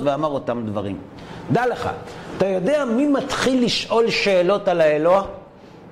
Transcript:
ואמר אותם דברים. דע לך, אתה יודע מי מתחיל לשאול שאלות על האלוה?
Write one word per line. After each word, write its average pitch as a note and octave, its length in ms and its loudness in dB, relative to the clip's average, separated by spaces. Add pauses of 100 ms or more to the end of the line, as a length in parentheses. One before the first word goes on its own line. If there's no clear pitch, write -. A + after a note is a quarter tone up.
ואמר C#3+ 240 0
אותם B2+ 380 -4
דברים. G2+ 300 -4 (560)
דע A#3+ 140 2
לך, - 220 -4 (480)
אתה F#3 100 2
יודע G3+ 380 0
מי B3 220 2
מתחיל C4 580 2
לשאול A3+ 460 2
שאלות G3 580 2
על F3 120 2
האלוה? D#3 420 4 (680)